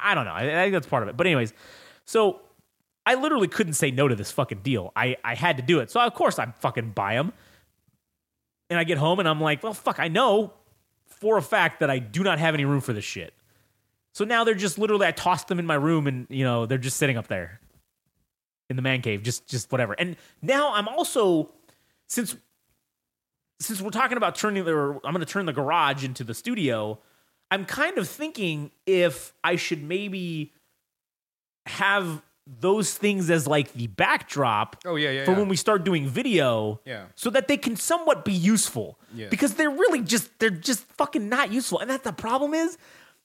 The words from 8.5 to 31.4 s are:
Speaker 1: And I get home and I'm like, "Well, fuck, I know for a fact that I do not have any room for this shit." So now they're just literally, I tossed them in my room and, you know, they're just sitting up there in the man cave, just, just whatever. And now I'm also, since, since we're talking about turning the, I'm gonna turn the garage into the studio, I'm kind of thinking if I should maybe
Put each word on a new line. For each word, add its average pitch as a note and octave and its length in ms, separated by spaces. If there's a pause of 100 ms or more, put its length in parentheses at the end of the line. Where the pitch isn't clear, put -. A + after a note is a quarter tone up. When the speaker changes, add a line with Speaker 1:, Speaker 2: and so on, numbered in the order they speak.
Speaker 1:
And E3+ 100
I E3 60
get E3 120
home D#3+ 220
and E3+ 100
I'm D#3 100
like, D#3 240
"Well, A3 100
fuck, - 260
I E3+ 100
know G#3 440 (520)
for G#3+ 320
a F#3 40
fact F3 400
that D3+ 80
I C3+ 100
do A#2 240
not F#3 160
have D#3+ 140
any C#3+ 120
room C#3 160
for C3 120
this G#2 120
shit." - 280 (800)
So G#3 120
now A#3 180
they're A3 120
just F#3+ 240
literally, G#3 260
I E3 60
tossed F3 360
them F3+ 120
in F3 80
my D#3+ 80
room D3+ 320
and, B2+ 220
you C3+ 140
know, A#2+ 220
they're C3 140
just B2+ 180
sitting C#3 200
up A2 100
there F#2 340 (1080)
in C3 60
the C3 60
man C3 220
cave, G#2 180
just, A#2 260
just - 240
whatever. A#2+ 220
And F3 220 (260)
now C4+ 320
I'm G#3 140
also, G#3+ 640 (560)
since, - 280 (1200)
since G#3+ 200
we're G3 120
talking B3 260
about G3 180
turning G3+ 300
the, D3 380
I'm C#3+ 100
gonna F3 100
turn G3 220
the D#3+ 80
garage C#3+ 500
into C3 200
the A2+ 100
studio, A2+ 640 (520)
I'm G3 120
kind E4+ 360
of C4+ 100
thinking F3 600 (160)
if F3 460 (100)
I F3 120
should D#3+ 280
maybe F3 680 (1160)